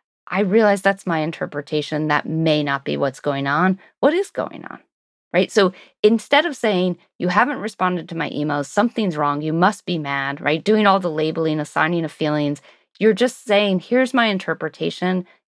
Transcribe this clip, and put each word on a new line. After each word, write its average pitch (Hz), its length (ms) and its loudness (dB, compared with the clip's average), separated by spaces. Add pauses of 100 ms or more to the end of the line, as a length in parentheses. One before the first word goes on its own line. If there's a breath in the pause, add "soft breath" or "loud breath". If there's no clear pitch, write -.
(280 soft breath)
I 190 120 -2
realize 202 420 4
that's 196 240 0
my 165 140 0
interpretation. 151 880 -4
That 147 180 0
may 160 360 0
not 139 220 -4
be 147 140 -4
what's 139 220 -2
going 139 260 -2
on. 180 320 2 (220 loud breath)
What 294 120 4
is 381 180 -2
going - 360 -8
on?" - 140 -16 (520)
Right? 175 180 2
So 190 220 4 (300 loud breath)
instead 233 440 4
of 294 100 -6
saying, 185 400 0 (220 soft breath)
"You 180 100 -2
haven't 226 320 0
responded 180 480 -4
to 165 80 -10
my 151 140 -4
emails, 147 360 -4
something's 208 500 0
wrong, 147 260 -2
you 156 100 -4
must 185 320 0
be 180 140 -4
mad," 139 420 -6
right? 151 220 0
Doing 214 240 4
all 196 140 4
the 175 100 -2
labeling, 156 500 -2
assigning 160 440 0
of 156 80 -6
feelings, 147 500 -2 (380 soft breath)
you're 220 140 6
just 240 300 -2
saying, 202 360 2
"Here's 247 340 0
my 233 120 2
interpretation. 180 1000 -4 (260 soft breath)